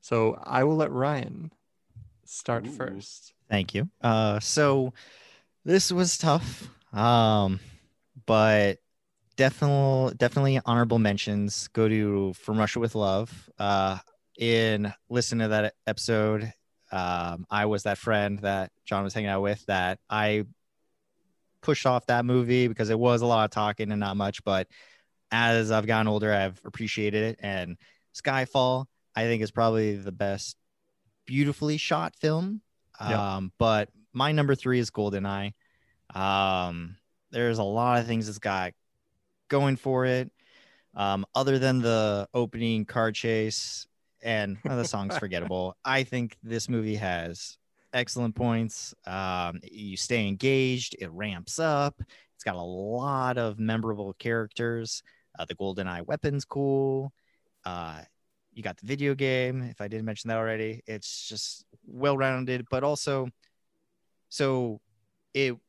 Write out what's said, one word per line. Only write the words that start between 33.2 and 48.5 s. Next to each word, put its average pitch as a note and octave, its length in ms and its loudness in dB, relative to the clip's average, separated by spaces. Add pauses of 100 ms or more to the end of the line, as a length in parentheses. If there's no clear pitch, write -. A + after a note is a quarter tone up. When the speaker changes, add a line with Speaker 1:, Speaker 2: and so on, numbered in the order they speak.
Speaker 3:
Um, F#2+ 200 -6
but A2 320 4 (240)
my C3+ 180 2
number C#3+ 220 4
three B2+ 240 2
is A#2 140 0
GoldenEye. G2+ 600 -2 (600)
Um, F#2+ 840 0 (340)
there's A#2 260 0
a A2 60 0
lot A#2+ 380 2
of A#2 60 -4
things A2+ 220 -2
it's G#2 100 -12
got F#2+ 340 -2 (760)
going C#3 300 2
for B2+ 280 0
it. B2+ 260 0 (640)
Um, G2 380 -2
other C3+ 240 2
than C3 240 4
the A2 540 2
opening A2+ 500 -2
car A2+ 260 0
chase A2 760 -4 (340)
and, G#2 360 -2 (120)
oh, C3 80 -2
the A#2 80 -2
song's G2 320 -4
Speaker 1:
<laughs> - 20 -4
Speaker 3:
forgettable. F2+ 640 -4
I C3 200 0
think A#2+ 400 -6
this A2+ 260 -6
movie A2 260 -2
has F2 640 -6 (360)
excellent B2 420 -4
points. A#2 580 -4 (120)